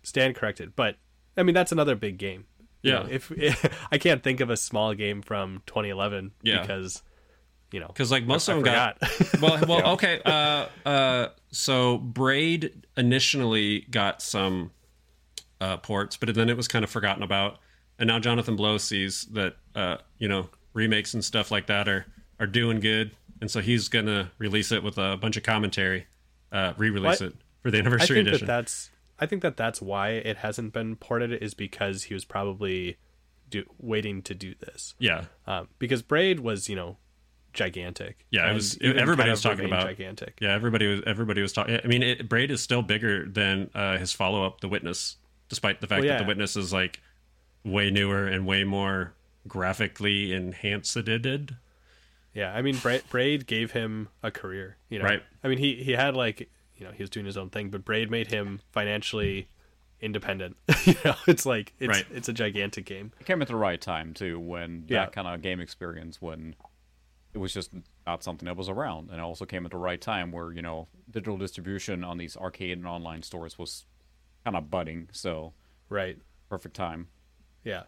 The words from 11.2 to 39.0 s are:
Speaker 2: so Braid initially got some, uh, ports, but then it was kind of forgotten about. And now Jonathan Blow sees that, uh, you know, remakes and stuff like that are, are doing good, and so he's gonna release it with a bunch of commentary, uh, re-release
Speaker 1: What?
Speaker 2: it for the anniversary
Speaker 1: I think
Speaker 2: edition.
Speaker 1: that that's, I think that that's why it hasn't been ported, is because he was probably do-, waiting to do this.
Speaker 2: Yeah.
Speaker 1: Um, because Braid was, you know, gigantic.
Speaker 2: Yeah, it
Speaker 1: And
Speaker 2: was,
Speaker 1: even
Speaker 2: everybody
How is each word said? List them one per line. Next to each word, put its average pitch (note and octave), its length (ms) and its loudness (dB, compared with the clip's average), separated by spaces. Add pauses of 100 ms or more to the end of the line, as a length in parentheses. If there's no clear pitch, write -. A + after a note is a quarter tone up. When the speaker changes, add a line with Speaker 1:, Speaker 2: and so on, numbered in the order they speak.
Speaker 2:
so B2 480 4
Braid C3+ 880 0 (100)
initially A#2+ 840 4 (100)
got G2+ 320 2
some, F#2 480 0 (920)
uh, F#2+ 180 -2
ports, G2+ 380 -2
but A2+ 200 -2
then A2+ 120 6
it A#2+ 80 4
was A#2+ 120 -4
kind A2+ 160 2
of - 60 -6
forgotten G2+ 340 0
about. G2 340 0 (400)
And A2+ 100 4
now A2+ 100 4
Jonathan A#2 380 2
Blow G#2+ 200 2
sees F#2+ 460 -2 (100)
that, G2 240 -2 (180)
uh, F2+ 220 0 (220)
you G#2+ 100 -2
know, F#2+ 220 0 (240)
remakes A2 400 2
and A2 100 -2
stuff - 260 0
like G2+ 180 0
that G#2 200 2
are, F#2+ 160 2 (340)
are G#2+ 80 0
doing A2+ 320 2
good, A2 340 2 (280)
and G#2+ 100 -6
so A2+ 120 0
he's A2 260 2
gonna G#2 480 2
release G#2 340 0
it G#2+ 120 2
with G2+ 160 -4
a F#2+ 180 2
bunch G#2+ 220 -2
of - 40 -6
commentary, G2 640 0 (460)
uh, F#2+ 240 0
re-release G#2+ 440 2
Speaker 1:
What? F#2 120 -4
Speaker 2:
it - 40 -20 (260)
for B2 80 0
the G#2+ 80 4
anniversary B2 380 4
Speaker 1:
I - 20 8
think G2+ 100 6
Speaker 2:
edition. C3 200 2
Speaker 1:
that A#2+ 40 2
that's, - 380 -4 (280)
I D3+ 60 2
think F3+ 160 -2
that C3 160 -2
that's A2+ 240 -2
why G2 300 -2
it A2 260 -2
hasn't G#2+ 380 -6
been A2+ 220 -4
ported, A#2+ 360 -2 (100)
is G#2 120 -6
because G2 500 -4
he - 80 -10
was F#2+ 140 -8
probably F#2+ 720 -4 (500)
do-, G2+ 160 -6 (140)
waiting G#2+ 460 -2
to G2+ 100 -10
do F#2+ 260 -12
this. - 380 -16
Speaker 2:
Yeah. E2 260 2 (220)
Speaker 1:
Um, F#2 220 -4 (100)
because B2 240 0
Braid E3+ 380 2
was, A2 280 -4
you G2+ 80 -4
know, F2 220 -8 (560)
gigantic. F2+ 760 -6
Speaker 2:
Yeah, F#2+ 140 4
it - 40 4
Speaker 1:
And G#2+ 80 4
Speaker 2:
was, G2+ 260 -2
Speaker 1:
even B2+ 160 4
Speaker 2:
everybody C3 300 4